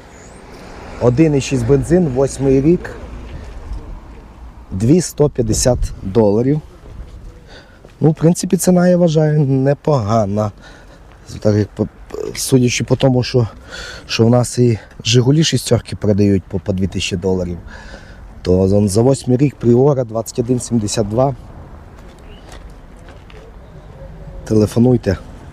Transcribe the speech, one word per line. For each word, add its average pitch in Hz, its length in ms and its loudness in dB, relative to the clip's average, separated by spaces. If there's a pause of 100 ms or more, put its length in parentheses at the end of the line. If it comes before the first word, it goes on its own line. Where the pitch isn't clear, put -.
(1000)
Один 135 340 4
і 135 60 2
шість 127 260 -2
бензин, 143 420 2
восьмий 135 520 0
рік. 165 300 0 (1800)
Дві 117 300 2
сто - 300 -2
п'ятдесят 120 480 0 (240)
доларів. 110 580 2 (1400)
Ну, 147 100 4
в 156 40 2
принципі, 175 420 0
ціна, 180 320 4
я 180 80 4
вважаю, 156 440 2
непогана. 113 1120 0 (880)
Так, 104 160 2
як 104 120 2
по, - 200 -4 (460)
судячи 123 500 0
по 127 120 0
тому, 127 260 2
що, 120 260 0 (580)
що 113 200 2
в 117 40 4
нас 123 280 0
і 120 200 2 (260)
Жигулі 127 400 2
шістерки - 520 -2
продають 101 480 2
по, - 140 -6
по 101 140 -6
дві 95 140 -2
тисячі 98 300 -6
доларів, 90 420 -4 (840)
то 92 260 2
за, 104 200 2
за 101 140 2
восьмий 127 340 2
рік 139 200 0
Пріора 127 480 2
двадцять 110 340 -8
один 123 220 -2
сімдесят 107 480 -2
два. 127 260 0 (3000)
Телефонуйте, 110 720 2 (360)